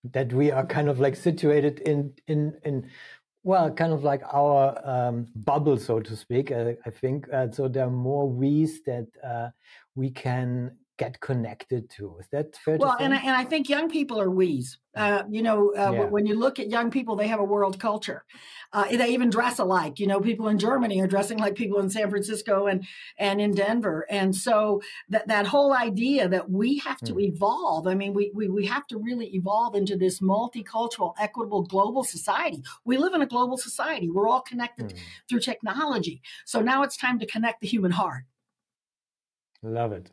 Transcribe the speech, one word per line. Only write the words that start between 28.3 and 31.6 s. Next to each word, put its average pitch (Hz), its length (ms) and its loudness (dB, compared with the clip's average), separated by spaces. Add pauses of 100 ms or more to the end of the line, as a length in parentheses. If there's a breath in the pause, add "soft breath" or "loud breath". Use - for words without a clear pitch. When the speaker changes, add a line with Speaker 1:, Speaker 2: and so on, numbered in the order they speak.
Speaker 2:
we, 208 140 -2
we 190 180 0
have 262 220 -4
to 220 100 -10
really 233 360 -6
evolve 208 400 0
into 196 220 0
this 180 240 0
multicultural, 226 1000 -2
equitable, 208 440 -2